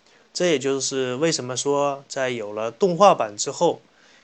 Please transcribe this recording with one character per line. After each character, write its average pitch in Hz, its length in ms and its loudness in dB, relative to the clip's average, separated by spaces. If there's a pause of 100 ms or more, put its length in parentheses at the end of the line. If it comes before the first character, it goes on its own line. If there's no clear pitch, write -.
(320)
这 180 140 0
也 160 120 4
就 135 220 0
是 131 360 -4
为 160 140 0
什 131 140 -2
么 127 120 -8
说 143 520 -2
在 131 220 -4
有 107 220 -6
了 110 180 -4
动 175 260 0
画 185 180 8
版 107 220 -4
之 143 140 -6
后， 160 320 0 (420)